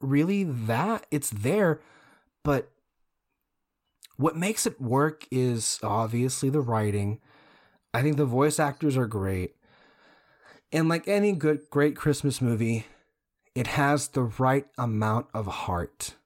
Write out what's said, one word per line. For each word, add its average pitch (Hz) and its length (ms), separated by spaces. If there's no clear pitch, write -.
really 165 420
that. 131 680
It's 147 200
there, 151 500
but 139 260
what 156 180
makes 196 300
it 214 160
work 139 500
is 123 500
obviously 117 680
the 151 100
writing. 107 600
I 120 80
think 147 160
the 147 80
voice 135 340
actors 143 380
are 123 100
great. 95 480
And 160 160
like 165 180
any 202 240
good, 151 300
great 143 240
Christmas 139 460
movie, 113 440
it 143 120
has 143 420
the 131 140
right 131 440
amount 110 560
of 107 140
heart. - 680